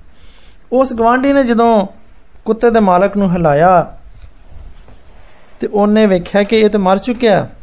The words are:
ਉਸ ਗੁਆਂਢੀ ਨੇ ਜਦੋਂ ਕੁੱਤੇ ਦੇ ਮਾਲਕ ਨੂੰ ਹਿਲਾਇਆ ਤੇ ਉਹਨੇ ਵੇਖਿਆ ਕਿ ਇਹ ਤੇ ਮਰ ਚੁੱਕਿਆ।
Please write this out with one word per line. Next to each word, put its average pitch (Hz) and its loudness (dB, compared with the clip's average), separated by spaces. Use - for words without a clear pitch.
ਉਸ 262 0
ਗੁਆਂਢੀ 247 0
ਨੇ 277 2
ਜਦੋਂ 226 2
ਕੁੱਤੇ 220 0
ਦੇ 226 2
ਮਾਲਕ 196 2
ਨੂੰ 196 0
ਹਿਲਾਇਆ 165 2
ਤੇ 220 -4
ਉਹਨੇ 208 2
ਵੇਖਿਆ 190 -2
ਕਿ 202 -2
ਇਹ 214 2
ਤੇ 208 -2
ਮਰ 190 0
ਚੁੱਕਿਆ। 202 -2